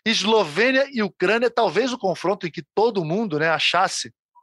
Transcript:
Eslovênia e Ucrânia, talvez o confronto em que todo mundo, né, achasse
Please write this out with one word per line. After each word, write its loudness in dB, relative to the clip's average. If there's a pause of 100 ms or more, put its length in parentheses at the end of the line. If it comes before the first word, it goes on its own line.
Eslovênia 2
e -2
Ucrânia, 0
talvez 0
o -6
confronto -2
em -10
que -12 (100)
todo 0
mundo, -2
né, 0
achasse 0 (320)